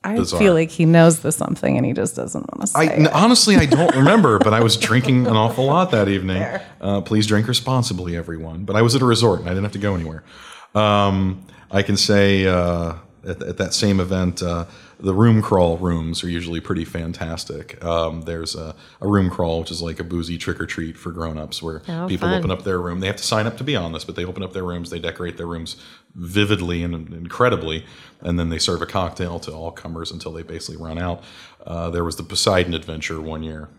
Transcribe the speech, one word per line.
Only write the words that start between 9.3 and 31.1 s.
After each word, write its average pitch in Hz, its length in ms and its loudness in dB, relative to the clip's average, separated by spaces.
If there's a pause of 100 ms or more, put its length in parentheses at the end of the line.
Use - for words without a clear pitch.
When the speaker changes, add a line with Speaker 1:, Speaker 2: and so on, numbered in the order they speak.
Speaker 2:
and 110 80 -6
I 92 40 -2
didn't 95 120 -2
have 101 80 -6
to 101 60 -8
go 101 160 0
anywhere. 80 300 -6 (500)
Um, 101 720 2 (240)
I 98 120 2
can 101 140 0
say, 98 500 4
uh, 87 480 0 (320)
at, 87 160 -8
at 87 160 -8
that 95 160 -4
same 101 260 2
event, 90 420 -2
uh, 85 240 -4 (340)
the 95 140 -2
room 110 280 6
crawl 87 360 2
rooms 82 460 -2
are 90 40 -4
usually 85 320 -6
pretty 85 240 -4
fantastic. 82 1000 -10
Um, 82 380 -2
there's 82 340 -8
a, 80 180 -12 (260)
a - 60 -6
room 98 240 2
crawl, 82 300 -2
which 82 100 -10
is 82 100 -10
like 82 200 -8
a 87 40 -6
boozy 85 340 -6
trick 87 220 -6
or 85 60 -6
treat 82 300 -8
for 87 160 -12
grown-ups, 80 500 -8
where 80 260 -10
Speaker 3:
Oh, 175 200 -8
Speaker 2:
people 175 200 -2
Speaker 3:
fun. 185 100 0
Speaker 2:
open 165 120 -2
up - 140 -4
their 92 160 -2
room. 87 200 -6
They 95 60 -4
have 98 100 -4
to - 60 -12
sign 110 240 0
up 113 120 -6
to 127 60 -10
be 139 120 -2
on 82 160 -4
this, 80 120 -10
but 82 120 -12
they 87 80 -4
open 90 180 -8
up 92 100 -10
their 92 120 -6
rooms, 87 260 -8
they 85 80 -8
decorate 85 380 -8
their 85 100 -8
rooms 85 300 -10 (400)
vividly 90 680 0
and 87 120 -4 (180)
incredibly, 85 720 -2 (360)
and 87 200 -2
then 82 80 0
they 82 100 -4
serve 85 240 -2
a 82 40 -6
cocktail 87 540 -4
to 80 120 -14
all 80 180 -10
comers 82 400 -12
until 85 220 -12
they 82 100 -12
basically 80 400 -12
run 80 160 -8
out. 87 240 -4 (420)